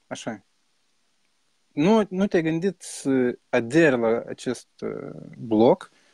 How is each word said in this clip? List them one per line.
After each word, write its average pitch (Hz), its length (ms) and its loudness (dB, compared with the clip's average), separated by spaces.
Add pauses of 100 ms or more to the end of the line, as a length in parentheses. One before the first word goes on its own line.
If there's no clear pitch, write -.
așa. 113 380 -12 (1300)
Nu, 196 380 2
nu 190 180 -2
te-ai 170 160 0
gândit 165 380 -4
să 127 560 -2 (120)
aderi 127 500 2
la 113 280 0
acest, - 400 -8 (120)
eh, 113 100 -8 (480)
bloc 117 520 2 (240)